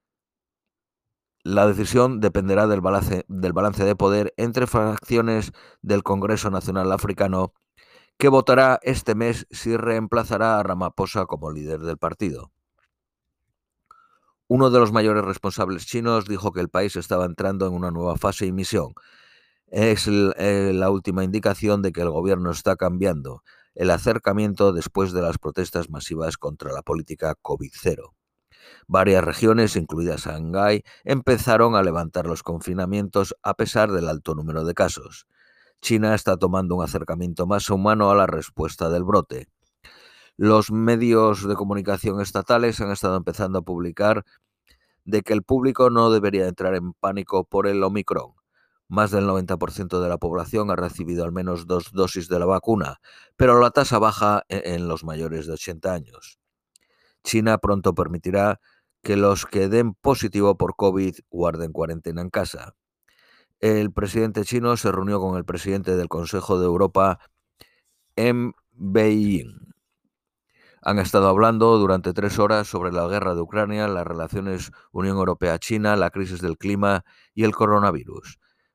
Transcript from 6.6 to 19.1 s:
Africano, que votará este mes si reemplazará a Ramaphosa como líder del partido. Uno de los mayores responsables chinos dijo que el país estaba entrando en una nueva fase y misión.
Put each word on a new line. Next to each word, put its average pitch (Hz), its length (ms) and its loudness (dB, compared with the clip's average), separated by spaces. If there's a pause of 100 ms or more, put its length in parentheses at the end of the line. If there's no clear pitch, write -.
Africano, 95 600 -2 (640)
que 139 120 4
votará 131 520 6
este 123 320 -2
mes 117 380 -2
si 117 240 -4
reemplazará 110 840 0
a 101 40 0
Ramaphosa 92 600 -4
como 76 260 -8
líder 78 300 -8
del 82 160 -6
partido. 82 540 -6 (2000)
Uno 127 220 4
de 123 100 6
los 107 120 6
mayores 107 340 2
responsables 95 640 -4
chinos 117 380 -2
dijo 101 260 -4
que 90 80 -6
el 87 100 -2
país 95 280 -2
estaba 90 280 -2
entrando 95 400 -2
en 90 80 -2
una 90 160 -4
nueva 85 260 -4
fase 98 300 -2
y 92 60 -2
misión. 92 420 -4 (720)